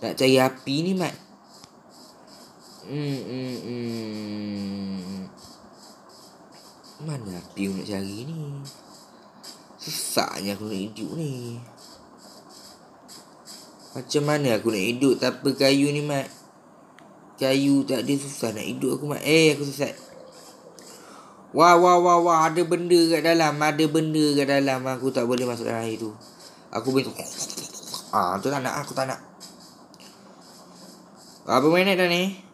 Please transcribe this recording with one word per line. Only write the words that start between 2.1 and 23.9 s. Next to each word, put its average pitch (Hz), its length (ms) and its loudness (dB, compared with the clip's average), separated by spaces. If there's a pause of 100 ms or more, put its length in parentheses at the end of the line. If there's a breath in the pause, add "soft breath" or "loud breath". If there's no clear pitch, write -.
Hmm, 143 400 -6
hmm, 127 400 -8
hmm. 104 1400 -6 (2000)
Mana 110 320 -8
api 98 320 -6
aku - 80 -4
nak - 80 -10
cari 98 300 -6 (100)
ni? 160 120 -10 (1400)
Susahnya 98 800 -6
aku 107 80 -10
nak 104 120 -6
hidup 110 360 -8
ni. 123 480 -8 (2250)
Macam 135 320 -2
mana 143 320 2
aku 101 140 0
nak 98 100 -2
hidup 123 320 2
tanpa 127 400 -2
kayu 139 400 4
ni, 147 80 -4
Mat? 139 240 -4 (1120)
Kayu 139 480 4
tak 135 160 -2
ada, 143 160 0
susah 131 320 -6
nak 104 160 -8
hidup 127 320 -2
aku, 147 80 -8
Mat. 147 160 -6
Eh, 156 320 6
aku 143 80 -4
sesat. 139 320 -4 (1600 loud breath)
Wah, 170 240 8
wah, 175 240 8
wah, 175 160 6
wah. 170 200 4 (120)
Ada 165 160 0
benda 175 320 4
kat 165 240 4
dalam. 156 400 4
Ada 151 240 2
benda 156 480 2